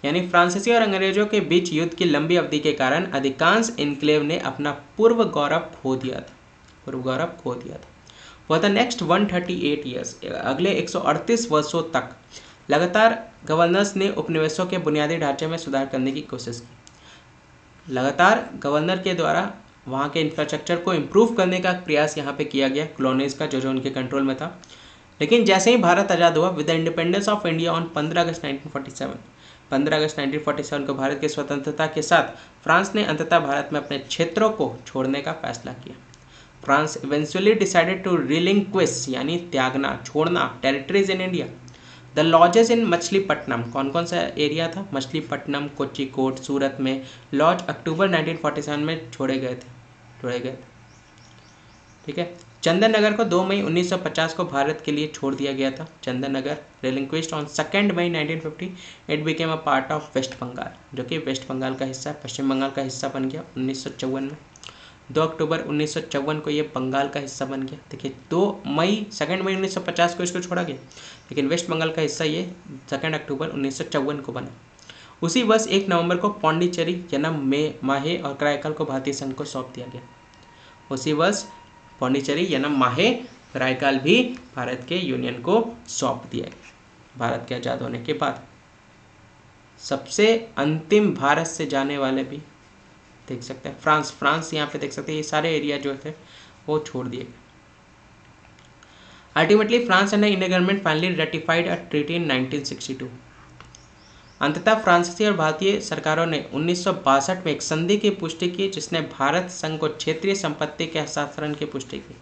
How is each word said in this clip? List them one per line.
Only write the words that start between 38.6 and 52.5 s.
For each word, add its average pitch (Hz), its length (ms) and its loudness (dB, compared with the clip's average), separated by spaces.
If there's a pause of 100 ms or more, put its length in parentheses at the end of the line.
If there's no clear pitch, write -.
यानी 135 280 -2 (140)
त्यागना, 135 440 0 (100)
छोड़ना, 156 560 0
territories 160 480 2
in 185 120 0
India। 180 260 -2 (680)
The 151 120 4
lodges 175 440 8
in 233 140 4
मछलीपट्टनम, 170 800 0
कौन 135 260 -2
कौन 165 160 0
सा 170 120 -2
एरिया 160 500 0
था? 190 260 -6
मछलीपट्टनम, 143 720 -4
कोचिकोड, 131 720 -2
सूरत 135 420 -2
में 131 260 -2 (280)
lodge 165 300 4
अक्टूबर 165 460 0
नाइनटीन 160 280 0
फ़ोर्टी 147 240 -2
सेवन 147 180 -4
में 160 320 -4
छोड़े 135 280 -2
गए 127 160 -4
थे, - 140 -18 (520)
छोड़े 123 180 -4
गए 127 120 -6
थे। - 220 -16 (1300)
ठीक 143 120 -8
है, 175 160 -6 (300)